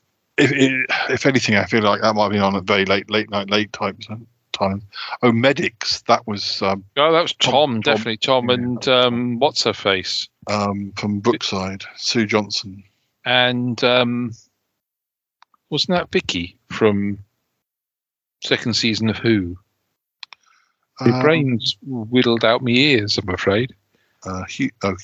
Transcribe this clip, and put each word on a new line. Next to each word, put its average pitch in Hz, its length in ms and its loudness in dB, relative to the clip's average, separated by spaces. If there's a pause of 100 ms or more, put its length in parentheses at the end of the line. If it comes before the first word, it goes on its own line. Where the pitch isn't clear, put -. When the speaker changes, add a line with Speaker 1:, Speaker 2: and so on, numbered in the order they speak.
(380)
Speaker 1:
if, 139 140 4
if, 131 340 2 (240)
if 127 160 0
anything, 120 300 2
I 98 80 2
feel 113 180 2
like 104 200 2
that 110 120 2
might 104 100 2
have 101 80 0
been 104 100 2
on 98 140 2
at 95 80 -4
very 98 200 2
late, 98 260 0
late 107 200 -2
night, 101 200 -4
late 104 220 0
types - 360 -6
of 110 120 -12 (320)
time. 101 300 -2 (400)
Oh, 123 100 4
Medics, 135 720 -2
that 117 240 0
was, - 360 -6
um, 98 220 -2 (120)
Speaker 2:
Oh, 151 160 4
that 165 100 4
was - 120 -4
Tom, 131 180 0
Speaker 1:
Tom, 139 220 4
Tom. 110 60 -2
Speaker 2:
definitely 113 380 -2
Tom, 127 300 0
Speaker 1:
Yeah. 123 60 4
Speaker 2:
and, 123 340 -4
um, 123 500 2
what's 143 260 0
her 113 80 0
face? - 560 -2 (200)
Speaker 1:
Um, 101 480 -2
from 104 240 -2
Brookside, 98 640 -2 (120)
Sue 117 300 0
Johnson. 104 560 -4 (420)
Speaker 2:
And, 123 600 0
um, 123 480 2 (1400)
wasn't 156 280 0
that - 140 -4
Vicky 90 440 -4 (120)
from 101 500 0 (1300)
second 117 300 0
season 110 340 0
of 104 100 -2
Who? 95 380 2 (1400)
My 127 160 4
Speaker 1:
Um, 127 60 0
Speaker 2:
brain's 143 600 2
whittled 120 640 0
out 120 180 4
my 123 80 -2
ears, 123 480 2
I'm 104 140 -6
afraid. 104 420 0 (500)
Speaker 1:
Uh, 92 200 -8
Hugh, 135 260 -6 (140)
oh, 98 200 0